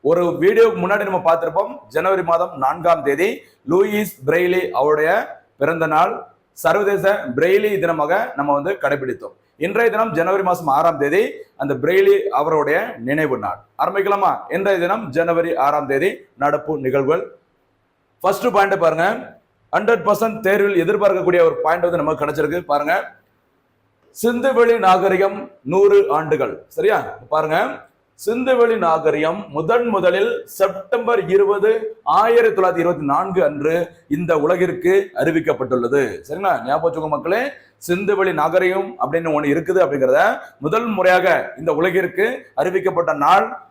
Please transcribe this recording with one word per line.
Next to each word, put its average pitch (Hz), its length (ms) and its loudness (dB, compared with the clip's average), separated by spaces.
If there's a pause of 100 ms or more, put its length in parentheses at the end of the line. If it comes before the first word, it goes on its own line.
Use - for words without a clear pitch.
ஒரு 170 140 2 (180)
வீடியோக்கு 202 400 4
முன்னாடி 202 260 0
நம்ம 185 200 -2
பார்த்திருப்போம், 165 440 0 (240)
ஜனவரி 180 340 0
மாதம் 170 240 0 (100)
நான்காம் 165 440 0
தேதி 147 200 0 (440)
லூயிஸ் 208 420 0 (140)
பிரெய்லி 180 340 2 (180)
அவருடைய 151 320 2 (500)
பிறந்த 160 320 -2
நாள், 180 200 2 (500)
சர்வதேச 196 500 2 (240)
பிரெய்லி 196 340 2 (120)
தினமாக 165 360 0 (200)
நம்ம 143 180 0
வந்து 160 160 -4 (100)
கடைபிடித்தோம். 135 520 -4 (320)
இன்றைய 226 280 2
தினம் 220 240 0
ஜனவரி 190 300 0
மாசம் 170 280 -2
ஆறாம் 165 260 0
தேதி 160 180 2 (420)
அந்த 139 200 -2
பிரெய்லி 196 320 4 (240)
அவருடைய 151 400 0 (300)
நினைவு 143 360 0
நாள். 92 140 -6 (240)
ஆரம்பிக்கலாமா? 196 480 0 (260)
இன்றைய 196 280 0
தினம் 208 200 -2 (140)
ஜனவரி 170 340 0 (140)
ஆறாம் 147 260 0
தேதி 139 180 0 (340)
நடப்பு 147 300 -2 (120)
நிகழ்வுகள். 139 360 0 (1000)
ஃபர்ஸ்ட் 196 340 0
பாயிண்ட் 196 280 2
பாருங்க, 160 220 2 (680)
ஹண்ட்ரட் 214 320 0
பர்சன்ட் 214 400 -2
தேர்வில் 196 360 2
எதிர்பார்க்கக்கூடிய 185 640 2
ஒரு 143 160 -2
பாயிண்ட் 170 240 0
வந்து 165 140 -2
நமக்கு 151 200 -2
கிடைச்சிருக்கு. 147 380 -2 (120)
பாருங்க, 147 220 0 (1300)
சிந்துவெளி 240 540 2 (100)
நாகரிகம் 190 500 4 (360)
நூறு 202 260 4 (180)
ஆண்டுகள். 147 380 -2 (220)
சரியா? 190 200 2 (380)
பாருங்க, 156 240 -2 (640)
சிந்துவெளி 240 560 0 (100)
நாகரிகம் 156 540 0 (160)
முதன் 226 380 0
முதலில் 190 380 0 (240)
செப்டம்பர் 233 680 -2 (120)
இருபது, 202 380 4 (500)
ஆயிரத்தி 226 360 4
தொள்ளாயிரத்தி 175 260 2
இருபத்தி 156 280 0
நான்கு 180 360 0
அன்று 147 280 -2 (420)
இந்த 165 280 0
உலகிற்கு 180 500 0 (260)
அறிவிக்கப்பட்டுள்ளது. 135 800 0 (280)
சரிங்களா? 180 260 -2 (100)
ஞாபகம் 151 220 0
வச்சுக்கோங்க 156 280 -4
மக்களே, 180 280 -2 (460)
சிந்துவெளி 190 520 0
நாகரிகம் 180 480 0 (160)
அப்படின்னு 160 320 -2
ஒண்ணு 147 180 0
இருக்குது 180 300 0
அப்படிங்கிறத 135 400 2 (400)
முதல் 226 320 -2
முறையாக 180 400 4 (240)
இந்த 165 180 -2
உலகிற்கு 185 480 0 (360)
அறிவிக்கப்பட்ட 175 500 0 (120)
நாள் 196 220 4 (240)